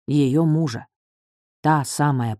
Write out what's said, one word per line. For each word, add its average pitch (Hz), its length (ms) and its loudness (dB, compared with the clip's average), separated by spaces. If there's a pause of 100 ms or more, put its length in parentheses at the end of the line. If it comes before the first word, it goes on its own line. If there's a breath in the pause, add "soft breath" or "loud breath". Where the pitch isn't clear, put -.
её 143 380 2
мужа. 151 420 -2 (760)
Та 151 220 2
самая 123 560 -2